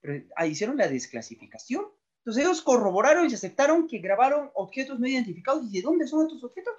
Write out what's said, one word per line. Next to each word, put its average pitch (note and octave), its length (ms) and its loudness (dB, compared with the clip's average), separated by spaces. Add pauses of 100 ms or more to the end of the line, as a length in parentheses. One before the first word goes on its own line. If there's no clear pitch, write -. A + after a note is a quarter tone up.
Pero, C#3+ 240 -8 (100)
ah, E3 100 0
hicieron G3 300 -2
la G3 140 2
desclasificación. B2 960 -8 (320)
Entonces A#3+ 260 -2
ellos F4 180 2
corroboraron C4 680 4
y A#3+ 40 -2
aceptaron D#4 540 2
que G#3+ 120 -8
grabaron B3+ 560 2
objetos C4 440 -6
no B3 80 0
identificados. B3+ 640 -2
¿Y G3 80 -4
de F3+ 40 -2
dónde D#4 240 0
son D#4 220 0
estos D#4 160 -12
objetos? F#4 340 -10